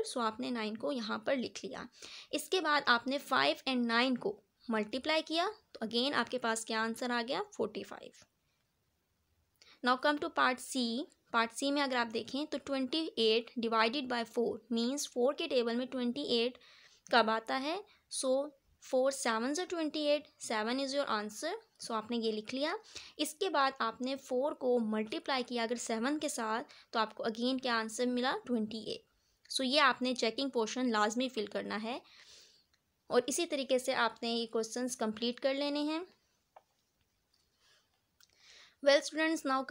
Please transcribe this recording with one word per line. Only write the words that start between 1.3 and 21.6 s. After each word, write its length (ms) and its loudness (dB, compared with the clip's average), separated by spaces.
लिख 260 -6
लिया। 260 -10
इसके 300 0
बाद 260 2
आपने 300 2
फ़ाइव 380 2
and 300 0
नाइन 300 4
को 280 -4
मल्टीप्लाई 520 0
किया, 280 0
तो 360 -10
again 280 0
आपके 240 0
पास 280 -2
क्या 160 -2
आंसर 300 -2
आ 100 0
गया, 200 -4
फ़ोर्टी 420 -6
फ़ाइव। 280 -16
Now 180 2
come 180 2
to 160 -4
part 360 0
C। 280 0
पार्ट 180 2
सी 200 0
में 100 2
अगर 140 0
आप 120 0
देखें 400 -4
तो 100 -4
ट्वेंटी 600 -2
एट 420 4
divided 500 2
by 160 -2
four 520 -2
means 300 -2
फ़ोर 260 2
के 140 -4
टेबल 280 2
में 120 -2
ट्वेंटी 360 -2
एट 340 0
कब 180 6
आता 260 -2
है। 280 -4
So, 380 0
फ़ोर 300 2
सेवन 420 0
ज़ा 100 -2
ट्वेंटी 400 -2
एट, 240 2
सेवन 400 -2
is 140 -2
your 160 0
answer। 440 -4